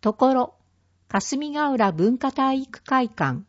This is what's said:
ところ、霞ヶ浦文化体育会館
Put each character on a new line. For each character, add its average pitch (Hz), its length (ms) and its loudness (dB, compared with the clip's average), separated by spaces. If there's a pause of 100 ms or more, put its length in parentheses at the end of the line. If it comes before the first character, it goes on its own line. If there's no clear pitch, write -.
と - 140 0
こ 262 180 4
ろ、 254 220 0 (520)
霞 285 460 -4
ヶ 302 160 -2
浦 226 220 2
文 196 260 2
化 269 140 -2
体 269 320 0
育 - 180 -16
会 254 280 0
館 135 400 -4